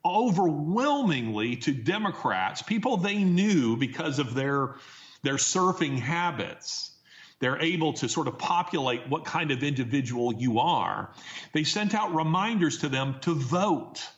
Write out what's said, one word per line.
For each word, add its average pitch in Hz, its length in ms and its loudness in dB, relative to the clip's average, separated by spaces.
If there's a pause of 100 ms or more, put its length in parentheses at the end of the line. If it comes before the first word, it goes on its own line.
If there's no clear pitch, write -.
overwhelmingly 175 1500 2
to - 180 0
Democrats, 127 880 -2
people 220 360 0
they 202 260 0
knew 175 540 4
because 139 420 -2
of 120 140 -2
their, 135 420 0 (480)
their 139 120 0
surfing 175 640 0
habits. 147 920 -4 (480)
They're 131 220 0
able 160 320 0
to - 140 -2
sort 139 200 -2
of 117 100 -6
populate 143 720 -2
what 160 160 -2
kind 160 260 -2
of 123 100 0
individual 123 720 0
you 117 260 2
are. 127 520 0 (420)
They 156 120 2
sent 208 280 0
out 208 220 0
reminders 170 640 2
to 147 100 -2
them 135 320 0
to 170 140 0
vote. 151 720 0 (100)